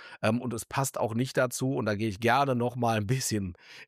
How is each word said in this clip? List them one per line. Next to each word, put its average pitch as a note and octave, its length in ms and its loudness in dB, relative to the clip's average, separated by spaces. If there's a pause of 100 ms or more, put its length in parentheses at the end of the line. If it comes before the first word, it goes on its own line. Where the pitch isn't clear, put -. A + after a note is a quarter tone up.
(220)
Ähm, A2 180 2
und A#2 120 -4
es A2+ 120 -6
passt - 340 -2
auch A2 160 -2
nicht B2+ 220 -2
dazu, C3 380 0
und B2+ 120 0
da G#2+ 80 0
gehe G#2+ 140 -2
ich G2+ 120 -6
gerne B2+ 340 4
noch A#2+ 220 0
mal A#2 220 2
ein G#2 80 0
bisschen G#2 480 0 (340)